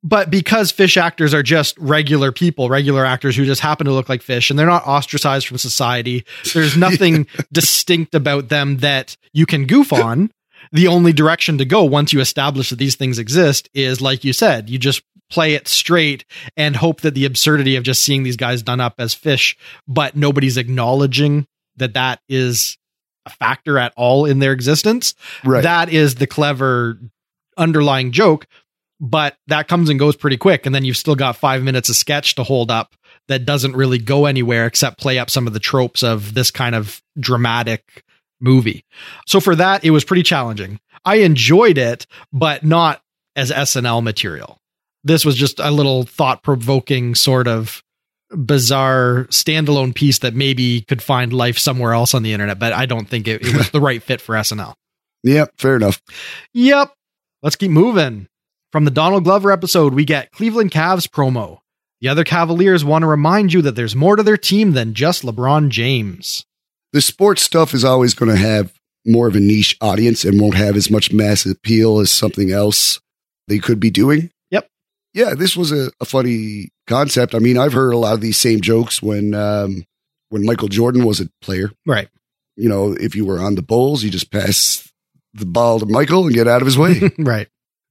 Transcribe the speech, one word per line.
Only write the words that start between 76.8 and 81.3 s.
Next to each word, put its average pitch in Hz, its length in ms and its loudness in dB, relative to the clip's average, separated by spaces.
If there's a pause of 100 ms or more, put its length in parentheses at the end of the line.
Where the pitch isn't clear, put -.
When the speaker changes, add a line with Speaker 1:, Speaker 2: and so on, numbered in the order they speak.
Speaker 2:
concept. 127 480 0
I 113 40 0
mean, 123 180 4
I've 135 160 0
heard 131 200 2
a 117 40 2
lot 113 160 0
of 110 80 -2
these 110 160 -2
same 113 240 0
jokes 113 420 0
when, 104 300 -2
um, 104 500 -4 (460)
when 104 160 -4
Michael 113 240 -2
Jordan 120 360 2
was 104 140 0
a 87 100 -8 (120)